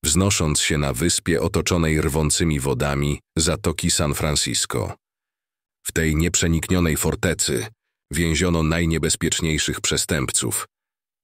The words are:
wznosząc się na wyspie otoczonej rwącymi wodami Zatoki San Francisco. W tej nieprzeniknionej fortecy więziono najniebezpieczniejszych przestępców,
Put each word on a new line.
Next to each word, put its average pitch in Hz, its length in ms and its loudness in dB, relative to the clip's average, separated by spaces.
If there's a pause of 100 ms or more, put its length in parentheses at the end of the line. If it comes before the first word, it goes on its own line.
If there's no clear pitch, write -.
wznosząc 85 560 2
się - 180 0
na 71 160 0
wyspie 82 480 0
otoczonej 80 600 2
rwącymi 78 580 0
wodami 69 600 -2 (180)
Zatoki 82 540 0
San 73 220 0
Francisco. - 840 -2 (920)
W - 60 -8
tej 80 240 2
nieprzeniknionej 82 840 2
fortecy 76 680 -2 (440)
więziono 82 520 2
najniebezpieczniejszych 80 1160 0
przestępców, - 840 -2 (560)